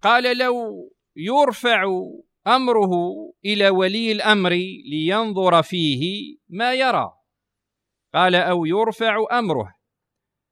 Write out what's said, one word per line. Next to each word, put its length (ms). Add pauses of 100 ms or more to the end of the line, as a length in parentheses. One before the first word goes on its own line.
قال: 360
"لو 160 (600)
يرفع 680 (640)
أمره 460 (520)
إلى 240
ولي 440
الأمر 380 (400)
لينظر 720
فيه 720 (140)
ما 260
يرى." 380 (1000)
قال: 200
"أو 300
يرفع 520 (160)
أمره 420 (760)